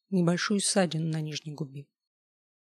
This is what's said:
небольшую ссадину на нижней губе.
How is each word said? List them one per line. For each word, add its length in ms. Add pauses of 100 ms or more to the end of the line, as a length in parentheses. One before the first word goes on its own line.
(100)
небольшую 500
ссадину 480
на 120
нижней 320
губе. 360 (840)